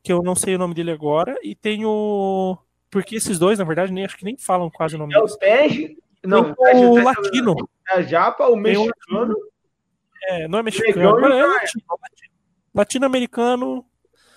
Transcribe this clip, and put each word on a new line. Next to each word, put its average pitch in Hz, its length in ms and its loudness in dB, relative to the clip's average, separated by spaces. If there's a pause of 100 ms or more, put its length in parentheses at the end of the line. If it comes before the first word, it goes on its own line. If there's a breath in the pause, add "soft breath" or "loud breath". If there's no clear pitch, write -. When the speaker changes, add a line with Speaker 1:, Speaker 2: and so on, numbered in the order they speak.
Speaker 1:
que - 80 -4
eu 175 100 2
não 180 140 -2
sei 190 180 -2
o 185 60 -2
nome 175 140 -4
dele 170 180 -6
agora, 156 500 -2
e 302 140 -12
tem 214 300 -6
o, 196 720 -2 (340)
porque 196 240 -4
esses 208 240 -4
dois, 196 180 2
na 196 60 -4
verdade, 175 300 -4
nem, 185 100 -6
acho - 140 -12
que - 80 -16
nem 226 100 -8
falam 180 340 -4
quase 160 280 -6
o - 20 -10
nome 151 140 -6
Speaker 2:
É 196 40 4
o 226 40 8
Speaker 1:
deles. 214 160 -2
Speaker 2:
Tej? 269 600 0 (280)
Não, 190 180 4
Speaker 1:
Tem - 80 -2
Speaker 2:
o - 60 -12
Tej, 254 180 6
Speaker 1:
o 247 160 8
Speaker 2:
o 240 40 8
Tej 240 100 6
Speaker 1:
latino. 220 500 0 (320)
Speaker 2:
é 190 80 -2
a 180 60 2
japa, 175 460 0
o 226 140 4
Speaker 1:
Tem 208 140 2
o 214 80 0
Speaker 2:
mexicano. 226 360 -6
Speaker 1:
latino. 226 160 -2 (920)
É, 175 220 -4
não 202 100 -2
é 233 40 -2
mexicano, 214 340 0
Speaker 2:
Negão 202 220 6
e - 20 2
Speaker 1:
mas 277 100 6
é 254 40 2
Speaker 2:
Brian. 277 180 4
Speaker 1:
latino, 226 360 -6
latino. - 440 -12 (420)
Latino-americano 247 1080 -2 (520 soft breath)